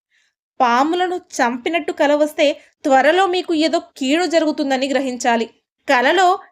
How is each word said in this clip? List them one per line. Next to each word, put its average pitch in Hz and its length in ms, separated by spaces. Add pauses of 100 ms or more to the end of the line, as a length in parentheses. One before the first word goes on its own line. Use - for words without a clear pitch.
(600)
పాములను 320 560
చంపినట్టు 330 760
కల 294 220
వస్తే 302 460 (220)
త్వరలో 302 440
మీకు 359 280
ఏదో 311 240
కీడు 311 460
జరుగుతుందని 294 640
గ్రహించాలి. 247 640 (380)
కలలో 349 500 (140)